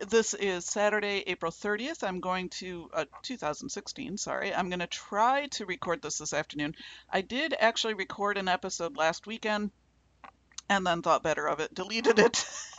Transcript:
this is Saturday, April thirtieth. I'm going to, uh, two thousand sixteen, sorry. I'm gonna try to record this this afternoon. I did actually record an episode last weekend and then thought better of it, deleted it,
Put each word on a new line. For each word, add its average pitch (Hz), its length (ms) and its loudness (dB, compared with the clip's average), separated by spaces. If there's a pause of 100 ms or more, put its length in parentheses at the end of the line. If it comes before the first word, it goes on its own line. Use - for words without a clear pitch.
this 220 280 4
is 185 300 -2
Saturday, 208 600 2
April 175 260 -2
thirtieth. 226 520 -4
I'm 185 160 -2
going 185 300 -2 (100)
to, 180 340 -10
uh, 156 120 0 (180)
two 254 140 -6
thousand 143 320 -4
sixteen, - 500 -8
sorry. 139 340 -2
I'm 180 160 0
gonna 180 160 -2
try 254 680 0
to 208 120 -8
record 175 380 -4
this 151 160 -6
this 151 120 -6
afternoon. 151 440 -2 (340)
I 196 120 2
did 269 380 -2
actually 226 360 2
record 202 420 -2
an 190 100 0
episode 180 500 -2
last 160 280 2
weekend 208 460 -2 (1000)
and 196 160 4
then 170 160 2
thought 151 220 4
better 151 240 2
of 147 120 0
it, - 140 -4
deleted 214 460 4
it, - 260 6 (340)